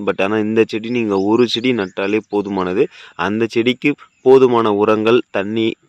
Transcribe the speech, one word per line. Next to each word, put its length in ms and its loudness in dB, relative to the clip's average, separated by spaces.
But 180 -4
ஆனா 160 -2
இந்த 300 0
செடி 220 -8
நீங்க 300 -2
ஒரு 280 2
செடி 240 -2
நட்டாலே 480 -4
போதுமானது. 540 -2
அந்த 360 -2
செடிக்கு 440 -2
போதுமான 520 4
உரங்கள், 560 2
தண்ணி 380 -4